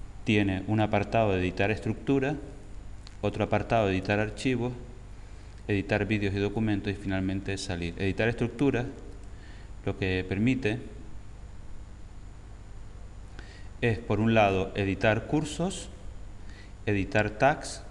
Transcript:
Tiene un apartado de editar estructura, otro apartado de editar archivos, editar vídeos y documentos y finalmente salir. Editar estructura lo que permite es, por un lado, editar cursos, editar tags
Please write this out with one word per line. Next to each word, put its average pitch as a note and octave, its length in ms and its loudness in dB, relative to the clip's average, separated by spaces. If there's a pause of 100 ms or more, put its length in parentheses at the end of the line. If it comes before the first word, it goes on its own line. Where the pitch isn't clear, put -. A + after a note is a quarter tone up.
(240)
Tiene G2+ 420 4
un G#2+ 140 4
apartado G#2+ 500 4
de F#2+ 80 4
editar F#2 320 2
estructura, C3 640 2 (840)
otro G#2 240 0
apartado G#2+ 420 4
de F#2+ 60 4
editar F#2 260 2
archivos, A#2+ 540 0 (960)
editar G2+ 380 2
vídeos G2+ 280 2
y G2+ 40 0
documentos G2+ 540 2
y F#2+ 40 -4
finalmente F#2+ 600 -2
salir. E2+ 400 -4
Editar G2 320 2
estructura A#2+ 580 2 (1000)
lo G2 100 0
que F#2 320 2
permite A2+ 520 2 (3000)
es, A#2 200 4
por G#2 180 0
un A2+ 160 6
lado, F#2+ 400 6
editar G#2 540 2
cursos, D#3 600 -2 (960)
editar G#2 460 2
tags - 600 2